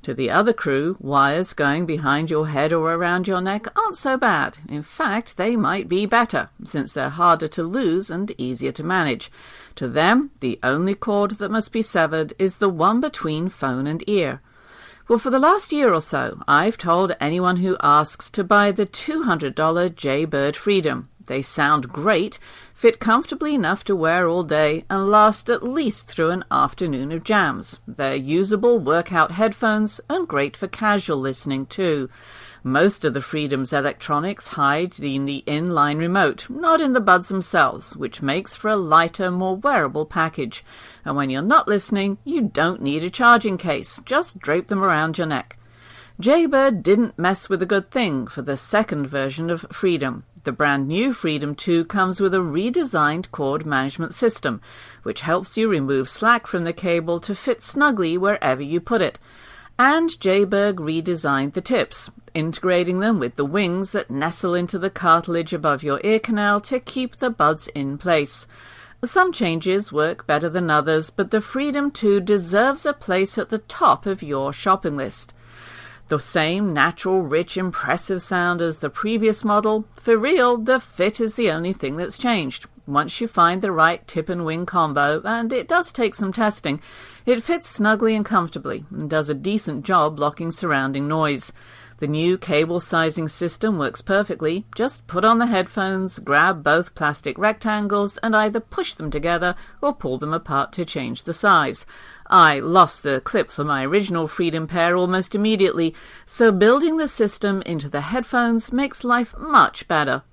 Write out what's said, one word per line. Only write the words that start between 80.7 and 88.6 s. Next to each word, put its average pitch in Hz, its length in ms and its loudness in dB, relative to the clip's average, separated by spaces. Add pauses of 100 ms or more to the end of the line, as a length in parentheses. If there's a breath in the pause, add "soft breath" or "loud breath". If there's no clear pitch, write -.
fit 208 420 -2
is 220 140 -2
the 226 160 2
only 165 200 -2
thing 143 260 -4
that's 180 200 -6
changed. 196 480 -2 (220)
Once 143 340 -2
you 226 60 -2
find 180 340 2
the 196 100 0
right 160 360 2
tip 160 200 -4
and 175 160 -4
wing 165 220 -4
combo, 151 580 2
and 226 300 -2
it 254 140 -2
does 339 240 0
take 226 240 -2
some 196 180 -4
testing, 202 480 -2 (460 loud breath)
it 240 160 2
fits 339 260 -2
snugly 220 460 2
and 208 100 -2
comfortably 156 640 -2